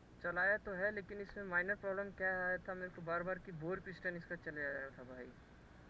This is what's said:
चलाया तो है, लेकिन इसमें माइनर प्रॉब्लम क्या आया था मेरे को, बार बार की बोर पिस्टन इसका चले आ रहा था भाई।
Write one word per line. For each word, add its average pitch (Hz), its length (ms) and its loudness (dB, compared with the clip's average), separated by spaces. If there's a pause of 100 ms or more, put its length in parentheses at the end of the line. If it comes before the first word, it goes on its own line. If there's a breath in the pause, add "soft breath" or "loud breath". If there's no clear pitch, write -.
(220)
चलाया 180 360 6
तो 208 140 -4
है, 185 220 4
लेकिन 202 260 -4
इसमें 202 260 -6
माइनर 180 300 4
प्रॉब्लम 196 420 0
क्या 185 200 4
आया 185 180 4 (120)
था 190 60 0
मेरे 185 160 -4
को, 180 120 -8
बार 170 200 2
बार 185 240 0
की 196 60 -6 (100)
बोर 180 240 0
पिस्टन 180 300 -2
इसका 170 280 -4
चले 151 200 -2
आ 143 60 2
रहा 135 280 -2
था 131 140 -8
भाई। 127 160 -8 (600)